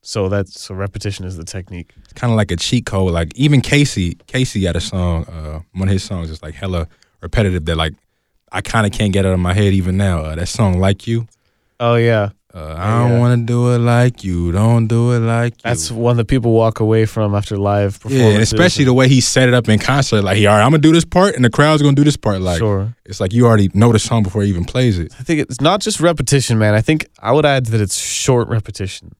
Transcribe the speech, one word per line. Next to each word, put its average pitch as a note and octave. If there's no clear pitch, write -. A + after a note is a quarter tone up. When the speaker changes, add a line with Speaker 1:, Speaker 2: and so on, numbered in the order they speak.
Speaker 1:
So G2
that's, G2+
so -
repetition G2
is F#2
the F2
technique. F#2
Speaker 2:
It's -
kinda A#2+
like G#2+
a F2
cheat -
code. F#2+
Like, E2+
even C#3+
Casey, G#2+
Casey B2+
had E2+
a F#2+
song, F2
uh, D#2
one F#2+
of F#2+
his F#2+
songs E2+
is, D#2
like, D#2
hella F2
repetitive F2+
that, E2
like, D#2+
I F#2
kinda A2
can't G2+
get G2
out F#2
of F2+
my F2+
head G2+
even F#2
now. F#2
Uh, D#2
that F2
song, F#2
Like G2
You. A#2
Speaker 1:
Oh, A#2+
yeah. A2+
Speaker 2:
Uh, F#2
Speaker 1:
Yeah, F2
Speaker 2:
"I A2
don't A#2+
Speaker 1:
yeah. A#2+
Speaker 2:
wanna A#2+
do A#2+
it A#2+
like A#2+
you. F2
Don't A2+
do A#2
it A#2+
like A#2
you." -
Speaker 1:
That's A#2+
one A#2
that A#2
people A#2+
walk A2+
away A2
from G#2+
after G2+
live G2+
Speaker 2:
Yeah, A2
and C3+
Speaker 1:
performances. G#2+
Speaker 2:
especially D#3+
the B2+
way C3
he C3
set C3
it B2
up B2
in G#2+
concert. B2+
Like, G2
he, G#2
"All G#2
right, G#2+
Imma D#3
do D3+
this E3
part, F#3
and B2+
the A#2
crowd's D3+
gonna C#3+
do C#3
this D3
part." G2
Like, F2+
Speaker 1:
Sure. G#2
Speaker 2:
it's -
like F#2
you A#2+
already G#2
know A#2
the G#2+
song A2
before G2+
he G2+
even F2
plays A#2+
it. D#2+
Speaker 1:
I -
think D3+
it's -
not F3+
just G#3+
repetition, C#3
man. G#2+
I G#2+
think D#3
I G#2+
would D3
add C3+
that A2+
it's G2
short -
repetition. G2